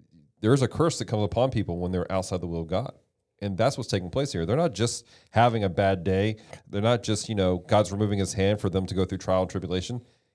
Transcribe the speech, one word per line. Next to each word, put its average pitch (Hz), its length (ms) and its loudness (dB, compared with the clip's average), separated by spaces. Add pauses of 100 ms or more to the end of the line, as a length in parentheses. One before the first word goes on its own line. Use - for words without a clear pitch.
(400)
there 107 120 4
is 139 100 6
a 117 60 4
curse 160 300 0
that 110 80 -6
comes 107 180 0
upon 123 260 2
people 87 280 -2
when 90 140 -2
they're 90 200 -2
outside 92 300 -2
the 90 40 -6
will 82 140 -4
of 82 80 -6
God. 92 240 -4 (480)
And - 160 -4
that's 127 220 2
what's 120 120 -8
taking 90 200 -2
place 135 220 -2
here. 82 120 -2
They're 101 120 0
not 165 180 0
just - 320 -2 (240)
having 113 340 4
a 95 40 2
bad 95 360 2
day. 98 320 0 (320)
They're 101 140 -4
not 117 200 2
just, - 260 -2
you 113 60 -4
know, 92 240 2
God's 101 340 2
removing 101 260 0
his 95 160 -2
hand 101 260 2
for 101 80 -2
them 92 180 0
to 90 80 -6
go 95 100 2
through 95 140 -4
trial 92 240 0
and 92 80 -4
tribulation. 92 520 -4 (320)